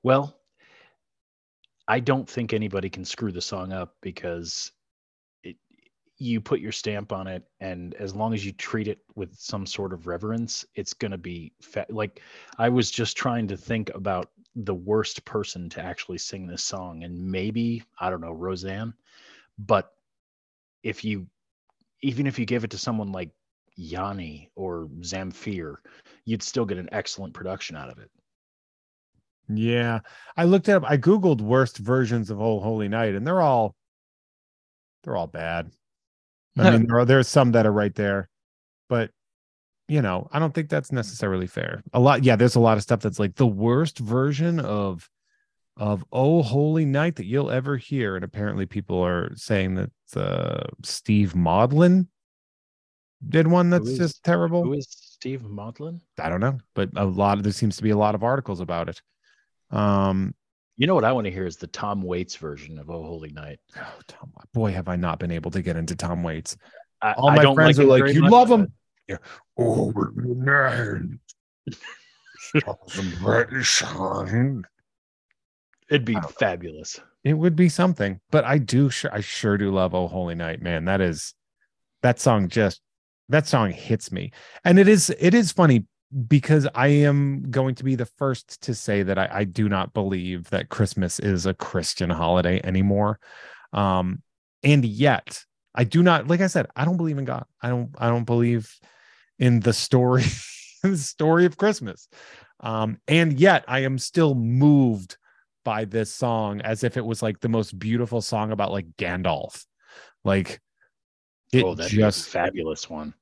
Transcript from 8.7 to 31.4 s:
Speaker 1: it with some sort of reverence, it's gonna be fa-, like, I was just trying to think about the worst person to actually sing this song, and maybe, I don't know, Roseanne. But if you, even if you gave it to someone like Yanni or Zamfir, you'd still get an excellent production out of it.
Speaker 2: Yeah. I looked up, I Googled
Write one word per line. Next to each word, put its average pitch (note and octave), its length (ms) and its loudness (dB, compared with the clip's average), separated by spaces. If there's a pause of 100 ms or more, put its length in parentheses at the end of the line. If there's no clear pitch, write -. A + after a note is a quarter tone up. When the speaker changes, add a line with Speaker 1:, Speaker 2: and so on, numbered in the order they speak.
Speaker 1:
it G#2 100 -8 (160)
with F#2+ 240 -12
some G2 280 -10
sort G2 260 -10
of E2+ 140 -14
reverence, G#2+ 580 -8 (100)
it's - 200 -10
gonna G2 240 -8
be E2+ 340 -14 (100)
fa-, - 260 -10
like, G#2+ 320 -8 (380)
I A#2 100 2
was B2 220 2
just - 260 -4
trying A#2 320 -4
to G2 80 -6
think A2 380 -6
about F#2+ 360 -6 (240)
the G2+ 200 -6
worst G#2 500 -4
person F#2 460 -8
to E2 120 -14
actually F2 360 -12
sing F#2+ 280 -12
this F2 160 -12
song, F2 420 -10
and F2 260 -10
maybe, A2+ 520 -4 (160)
I F2+ 120 -4
don't F2 100 -8
know, E2 120 -12
Roseanne. F#2+ 600 -8 (640)
But G2+ 340 0 (920)
if A2 220 -10
you, G2 220 -6 (760)
even C3+ 260 -2
if C3 120 -4
you A2+ 80 -4
gave A#2+ 180 -4
it G#2+ 80 -10
to - 60 -14
someone G#2+ 340 -6
like F2+ 180 -10 (460)
Yanni F2 800 -12
or E2+ 320 -10 (120)
Zamfir, F2 760 -12 (480)
you'd A2+ 180 -6
still A#2+ 220 -4
get F#2+ 140 -6
an F2 140 -12
excellent G2 420 -10
production F2+ 420 -10
out C2+ 140 -16
of - 80 -20
it. - 120 -20 (1400)
Speaker 2:
Yeah. A2+ 520 -2 (360)
I E3+ 80 2
looked F#3 240 4
up, F#3 180 4
I D3 100 2
Googled E3+ 440 2